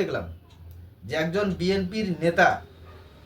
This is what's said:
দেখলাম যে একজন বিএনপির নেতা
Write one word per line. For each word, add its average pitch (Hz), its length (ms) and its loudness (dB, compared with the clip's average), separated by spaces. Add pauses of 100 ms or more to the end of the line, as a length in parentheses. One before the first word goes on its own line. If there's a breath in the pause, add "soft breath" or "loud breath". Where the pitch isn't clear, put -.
দেখলাম 120 240 -2 (800)
যে 110 120 -8
একজন 170 300 0 (100)
বিএনপির 190 520 0 (120)
নেতা 170 280 6 (760)